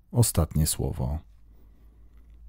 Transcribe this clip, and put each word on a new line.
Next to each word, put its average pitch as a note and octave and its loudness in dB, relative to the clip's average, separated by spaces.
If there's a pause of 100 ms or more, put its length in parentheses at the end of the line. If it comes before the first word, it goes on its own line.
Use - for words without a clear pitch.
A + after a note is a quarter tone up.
(120)
ostatnie D#2 2
słowo. C2+ -4 (1300)